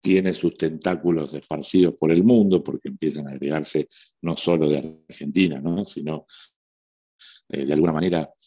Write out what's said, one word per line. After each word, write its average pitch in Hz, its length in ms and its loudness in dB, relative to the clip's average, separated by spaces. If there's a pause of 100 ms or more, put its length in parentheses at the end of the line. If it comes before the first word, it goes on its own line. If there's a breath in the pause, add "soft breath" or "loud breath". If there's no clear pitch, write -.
Tiene 95 320 2
sus 82 240 -2
tentáculos 80 760 -2
esparcidos 78 640 0
por 78 160 2
el 85 120 4
mundo, 101 400 4
porque - 260 -8
empiezan 73 380 -6
a 69 40 -12
agregarse 73 560 -4 (340 soft breath)
no 80 140 -4
solo 82 320 2
de 78 400 -4
Argentina, 76 540 -2
¿no? 85 240 -4
sino 78 400 -10 (1200 loud breath)
eh, 69 160 -6
de 71 80 -2
alguna 80 200 2
manera, 85 360 0 (180)